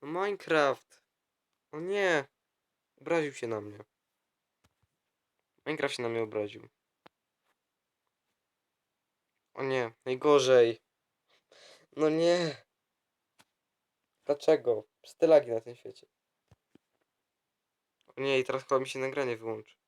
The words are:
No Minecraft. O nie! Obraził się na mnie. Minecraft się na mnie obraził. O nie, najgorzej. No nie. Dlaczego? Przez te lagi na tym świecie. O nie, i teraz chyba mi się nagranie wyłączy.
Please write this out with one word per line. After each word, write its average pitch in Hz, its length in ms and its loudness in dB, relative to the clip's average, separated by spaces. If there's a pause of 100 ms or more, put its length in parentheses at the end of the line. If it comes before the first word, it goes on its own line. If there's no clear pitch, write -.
No 139 60 -12
Minecraft. 165 920 -2 (720)
O 151 80 -12
nie! 180 440 0 (760)
Obraził 151 320 -2
się 123 140 -10
na 113 140 -4
mnie. 104 180 -16 (1900)
Minecraft 147 300 -4
się 127 60 -6
na 120 60 -2
mnie 113 140 -2
obraził. 107 460 -8 (2750)
O - 80 -10
nie, 127 300 -4 (120)
najgorzej. 127 760 4 (1160)
No 156 120 2
nie. 165 480 0 (1700)
Dlaczego? 127 600 0 (180)
Przez - 140 -20
te 165 100 0
lagi 147 240 6
na 113 100 -2
tym 120 160 -18
świecie. - 300 -20 (2000)
O - 40 -10
nie, 135 180 0
i 127 60 0
teraz 131 180 -4
chyba 135 180 2
mi 131 80 -8
się 135 100 -10
nagranie 131 380 -4
wyłączy. 110 400 -10 (120)